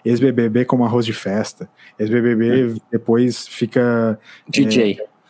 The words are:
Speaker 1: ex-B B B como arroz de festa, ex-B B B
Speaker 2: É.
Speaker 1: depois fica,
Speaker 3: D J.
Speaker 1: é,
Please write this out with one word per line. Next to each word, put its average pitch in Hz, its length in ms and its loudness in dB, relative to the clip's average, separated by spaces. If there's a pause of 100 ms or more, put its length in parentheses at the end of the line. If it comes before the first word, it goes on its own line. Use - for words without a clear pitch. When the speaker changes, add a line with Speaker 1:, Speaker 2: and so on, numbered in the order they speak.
Speaker 1:
ex-B 120 260 2
B 117 180 0
B 120 160 0
como 123 200 0
arroz 117 220 0
de 113 60 -6
festa, - 540 -6 (300)
ex-B 110 240 0
B 117 140 2
B 117 360 2
Speaker 2:
É. 113 100 -10 (100)
Speaker 1:
depois 117 560 0
fica, 117 720 -2 (280)
Speaker 3:
D 139 180 2
J. 110 340 2
Speaker 1:
é, - 60 -10 (240)